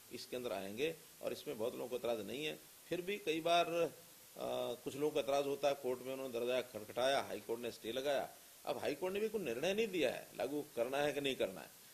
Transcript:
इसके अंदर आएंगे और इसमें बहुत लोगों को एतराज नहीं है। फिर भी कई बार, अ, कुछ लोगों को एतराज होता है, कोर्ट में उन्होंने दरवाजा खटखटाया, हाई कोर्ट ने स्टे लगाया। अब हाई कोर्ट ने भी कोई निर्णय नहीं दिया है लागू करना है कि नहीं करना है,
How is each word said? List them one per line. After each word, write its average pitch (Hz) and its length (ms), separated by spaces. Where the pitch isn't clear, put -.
इसके 120 240
अंदर 123 160
आएंगे 104 440
और 117 100
इसमें 131 260
बहुत 123 160
लोगों 131 140
को 123 80
एतराज 117 320
नहीं 135 180
है। 151 140
फिर 170 140
भी 202 160
कई 165 240
बार, 170 240
अ, 127 1080
कुछ 127 120
लोगों 147 160
को 147 80
एतराज 139 280
होता 139 200
है, 143 60
कोर्ट 127 280
में 131 120
उन्होंने 131 200
दरवाजा 120 280
खटखटाया, 117 600
हाई 98 180
कोर्ट 117 220
ने 117 100
स्टे 110 200
लगाया। 135 380
अब 131 120
हाई 120 180
कोर्ट 185 180
ने 202 60
भी 220 100
कोई 214 120
निर्णय 147 320
नहीं 220 140
दिया 156 240
है - 240
लागू 143 300
करना 127 220
है 147 160
कि 143 80
नहीं 135 140
करना 95 260
है, - 80